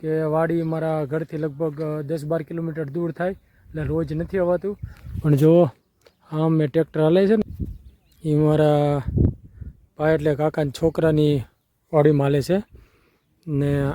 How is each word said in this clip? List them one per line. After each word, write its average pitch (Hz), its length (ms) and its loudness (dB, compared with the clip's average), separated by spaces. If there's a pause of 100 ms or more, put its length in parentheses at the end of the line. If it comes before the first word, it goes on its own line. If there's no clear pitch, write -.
કે 156 100 -6 (240)
વાડી 165 280 0
મારા 160 480 -2
ઘરથી 156 340 -6
લગભગ 151 360 -6 (280)
દસ 156 160 -6
બાર 160 180 -2
કિલોમીટર 165 520 -6
દૂર 170 180 -4
થાય 175 180 -4
એટલે - 540 -12
રોજ 151 280 -2
નથી 165 320 -4
અવાતું. 180 300 -2 (480)
પણ 147 140 4
જો 156 160 6 (800)
આમ 156 220 0
મેં 156 160 2
ટ્રેક્ટર 156 340 -2
હાલે 170 260 4
છે 220 80 2
ને, 214 100 -2 (760)
એ 156 100 0
મારા 147 680 2 (960)
ભાઈ 156 160 2
એટલે 151 200 0
કાકાના 151 440 -2
છોકરાની 156 560 2 (580)
વાડીમાં 147 340 4
હાલે 143 160 0
છે 180 160 0 (880)
ને 143 240 -2 (240)